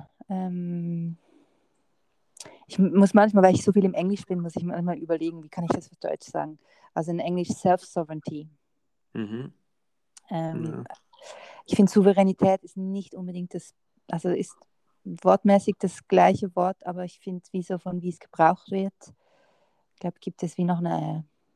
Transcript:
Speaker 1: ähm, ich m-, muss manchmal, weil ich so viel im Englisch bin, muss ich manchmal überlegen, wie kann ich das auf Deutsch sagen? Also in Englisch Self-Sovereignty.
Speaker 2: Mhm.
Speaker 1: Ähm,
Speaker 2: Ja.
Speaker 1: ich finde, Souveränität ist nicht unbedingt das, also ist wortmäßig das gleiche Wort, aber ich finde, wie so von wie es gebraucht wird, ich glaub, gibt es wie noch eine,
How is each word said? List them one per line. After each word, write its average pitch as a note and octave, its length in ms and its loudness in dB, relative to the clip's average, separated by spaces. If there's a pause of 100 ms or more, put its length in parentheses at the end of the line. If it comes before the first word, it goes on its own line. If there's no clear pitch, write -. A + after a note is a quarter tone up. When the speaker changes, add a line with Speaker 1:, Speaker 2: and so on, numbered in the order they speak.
(280)
Speaker 1:
ähm, F3 880 -6 (1500)
ich - 120 -8
m-, F3+ 160 4
muss G3 200 6
manchmal, G#3 300 6
weil F#3 100 8
ich - 100 0
so G3+ 80 2
viel G3 120 4
im C#3+ 100 0
Englisch F#3 320 -4
bin, F3+ 140 -4
muss E3+ 160 -8
ich E3 80 -8
manchmal F3 340 -4
überlegen, E3 440 -4
wie D3+ 60 -20
kann F3 160 -8
ich E3 60 0
das - 200 -4
auf - 80 -20
Deutsch - 280 -8
sagen? D#3 320 -8 (360)
Also E3 160 -4
in E3+ 100 -4
Englisch F3 300 -4
Self-Sovereignty. D#3 960 -2 (680)
Speaker 2:
Mhm. A2+ 380 -10 (800)
Speaker 1:
Ähm, E3 340 -6
Speaker 2:
Ja. B2 200 -10 (800)
Speaker 1:
ich - 100 -4
finde, G3 140 6
Souveränität F#3+ 760 4
ist - 120 -20
nicht F#3+ 380 -10
unbedingt F3+ 400 -10
das, - 200 -14 (360)
also E3+ 200 -4
ist - 260 -4 (480)
wortmäßig G3 760 2
das - 300 -6
gleiche F#3 460 4
Wort, F3+ 320 -2
aber F3+ 180 -8
ich F3 140 -14
finde, F#3 340 -10
wie F#3 100 -4
so F#3 160 -6
von F3 240 -8
wie F3+ 80 -6
es E3+ 80 -8
gebraucht - 520 0
wird, G3 240 -4 (1000)
ich - 60 -20
glaub, - 200 -8
gibt - 220 -14
es E3+ 160 -8
wie F3+ 60 0
noch F3 140 0
eine, D#3+ 460 -4 (320)